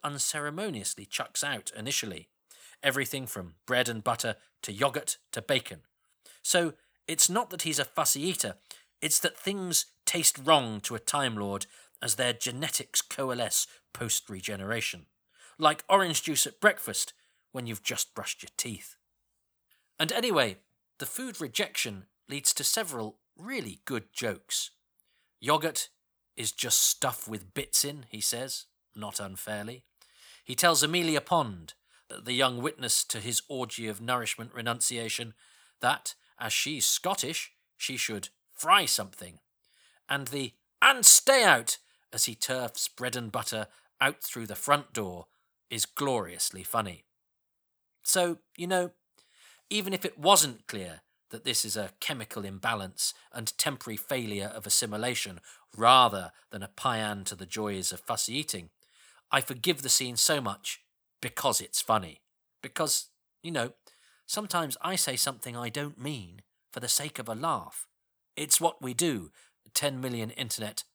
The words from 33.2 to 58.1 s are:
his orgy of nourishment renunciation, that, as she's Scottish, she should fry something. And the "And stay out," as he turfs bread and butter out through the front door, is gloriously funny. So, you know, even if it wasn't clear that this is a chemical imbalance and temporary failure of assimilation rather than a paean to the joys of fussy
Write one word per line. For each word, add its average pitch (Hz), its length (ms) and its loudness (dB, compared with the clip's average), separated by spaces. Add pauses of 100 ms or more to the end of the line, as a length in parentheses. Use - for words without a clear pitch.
his 110 280 -2
orgy 120 400 -6
of 101 120 -6
nourishment 117 540 -2
renunciation, 117 800 -2 (460)
that, - 340 0 (240)
as 117 140 -4
she's - 340 0
Scottish, - 680 -2 (240)
she - 200 -6
should 107 320 -4 (240)
fry 175 340 4
something. 92 540 -4 (680)
And 139 200 -2
the 131 260 -4 (260)
"And 262 240 8
stay - 380 10
out," 135 360 8 (340)
as 107 120 0
he 117 100 0
turfs 123 540 -4
bread 123 280 -4
and 117 160 -6
butter 110 360 -4 (320)
out 139 220 4
through 117 240 -8
the 101 80 -8
front 143 380 2
door, 90 340 -6 (420)
is 113 160 -2
gloriously 95 760 -2
funny. 101 420 -4 (1000)
So, 175 360 2 (180)
you 175 100 -6
know, 180 260 2 (760)
even 196 240 -2
if 185 120 -2
it - 140 -6
wasn't 151 500 6
clear 87 340 -10 (280)
that 113 140 -14
this 127 200 0
is 107 120 -4
a 101 140 -6 (100)
chemical 117 440 -8
imbalance 98 680 -4 (200)
and 117 260 -8
temporary 123 380 -4
failure 107 580 -4
of 110 120 -12
assimilation 107 760 0 (360)
rather 110 560 8 (180)
than 101 120 -10
a 98 60 -8
paean 107 560 -2
to - 100 -6
the 92 120 -12
joys 101 460 -4
of 90 80 -12
fussy - 340 -4